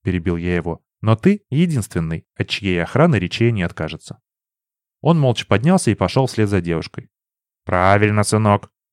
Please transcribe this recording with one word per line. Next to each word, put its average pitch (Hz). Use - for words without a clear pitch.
перебил 90
я 87
его. 85
«Но 110
ты 208
единственный, 110
от -
чьей 90
охраны 139
Ричия 98
не 107
откажется». 80
Он 160
молча 131
поднялся 135
и 101
пошёл 127
вслед 110
за 98
девушкой. 82
«Правильно, 104
сынок», — 107